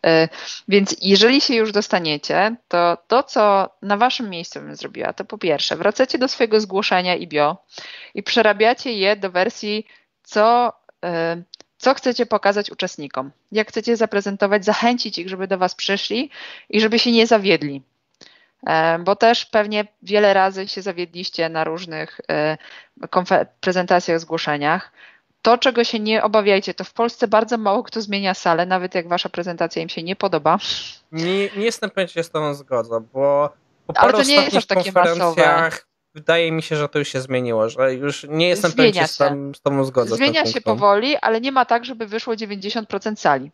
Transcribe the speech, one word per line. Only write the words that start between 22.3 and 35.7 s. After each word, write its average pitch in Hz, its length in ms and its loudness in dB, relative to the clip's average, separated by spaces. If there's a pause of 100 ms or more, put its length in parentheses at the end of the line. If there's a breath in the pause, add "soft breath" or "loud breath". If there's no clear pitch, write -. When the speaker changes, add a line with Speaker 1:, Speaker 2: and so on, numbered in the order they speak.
Speaker 1:
e, 156 260 -2 (520 loud breath)
konfe-, 185 360 2 (160)
prezentacjach, 180 580 0
zgłoszeniach. 160 720 -4 (500 soft breath)
To, 233 160 4
czego 240 260 0
się 233 160 -2
nie 214 240 0
obawiajcie, 202 500 2
to 185 100 -12
w - 100 -16
Polsce 233 340 -2
bardzo 220 300 2
mało 214 260 0
kto - 180 -8
zmienia 196 320 -2
salę, 175 320 0
nawet 185 300 -2
jak 170 120 -2
wasza 175 220 -2
prezentacja 175 520 -4
im 170 80 -8
się 165 140 -10
nie 180 120 -6
podoba. 165 420 0 (540 loud breath)
Speaker 2:
Nie, 165 220 -6
nie 202 320 -2
jestem 220 240 -4
pewien, 185 180 -4
czy - 60 -18
się 170 100 -4
z 165 60 -8
tobą 151 240 -2
zgodzę, 117 480 -4 (120)
bo 143 360 2 (380)
po 156 100 -2
Speaker 1:
Ale 240 140 6
Speaker 2:
paru 247 120 4
Speaker 1:
to 269 60 2
nie 285 60 4
jest 285 220 4
Speaker 2:
ostatnich - 0 -
Speaker 1:
aż - 80 0
takie 190 260 0
masowe. 175 280 4
Speaker 2:
konferencjach 165 680 2 (260)